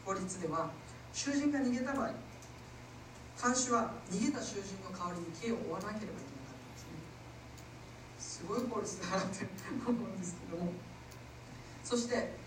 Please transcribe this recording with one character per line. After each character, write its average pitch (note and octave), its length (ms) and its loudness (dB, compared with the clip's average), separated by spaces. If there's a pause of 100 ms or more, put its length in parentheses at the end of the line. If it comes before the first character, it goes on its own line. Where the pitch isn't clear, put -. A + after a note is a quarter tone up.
法 F#3+ 80 4
律 F#3 280 0
で E3 60 2
は、 D#3 240 2 (400)
囚 C#4+ 220 2
人 C#4+ 180 6
が C#4 80 6
逃 B3 120 6
げ B3 100 4
た - 120 2
場 - 120 4
合、 - 80 0 (1300)
看 B3 80 8
守 B3 240 6
は - 160 6 (160)
逃 G3+ 160 4
げ D4 80 8
た - 80 2
囚 G3+ 240 -2
人 G3 240 -4
の F#3+ 80 -6
代 F#3 80 -2
わ F3+ 80 2
り F3 80 -2
に E3+ 160 -4
刑 A#3 160 2
を - 160 2
負 E3 80 0
わ F#3 80 0
な G#3+ 160 -2
け G#3+ 80 -2
れ - 80 -4
ば - 60 -6
い - 20 -6
け - 160 -10
な - 80 -10
か - 80 -10
っ - 80 -12
た - 0 -
ん - 80 -12
で - 80 -12
す - 80 -10
ね。 - 160 -8 (1120)
す - 320 -6
ご G#3 80 2
い A#3+ 80 4
法 A3+ 160 0
律 F#3+ 80 2 (160)
だ F#3 160 4
な - 0 -
っ F#3+ 160 4
て - 80 -2 (400)
思 B3 80 4
う - 160 4
ん F#3+ 80 -4
で F#3 80 -2
す F3 160 -4
け E3+ 160 -4
ど F3 80 0
も。 F3 80 4 (1120)
そ A#3+ 140 4
し A#3 100 4
て、 - 400 4